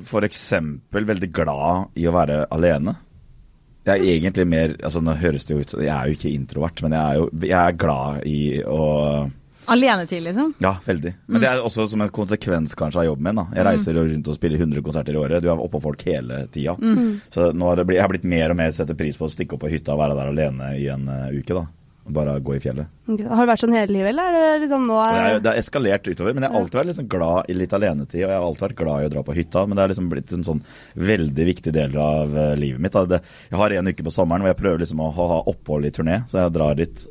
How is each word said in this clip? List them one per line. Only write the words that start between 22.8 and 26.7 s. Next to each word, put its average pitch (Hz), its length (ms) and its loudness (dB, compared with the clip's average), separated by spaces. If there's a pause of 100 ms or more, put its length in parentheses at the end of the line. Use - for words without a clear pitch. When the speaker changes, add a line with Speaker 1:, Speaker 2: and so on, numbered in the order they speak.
Speaker 3:
Ok. 214 160 -2
Har 233 220 2
det 240 80 2
vært 214 100 0
sånn 233 120 4
hele 202 180 2
livet, 196 180 2
eller 339 240 0
er 330 60 4 (180)
det 302 60 0
liksom 269 240 0
nå 220 80 2
Speaker 1:
Og 220 180 4
jeg, 226 200 2
Speaker 3:
er - 40 0
Speaker 1:
det 110 140 2
har 113 80 2
eskalert 107 460 0
utover, 92 280 -2
men 135 80 0
jeg 135 80 0
har 113 80 0
Speaker 3:
Ja. 98 60 2
Speaker 1:
alltid 101 160 -2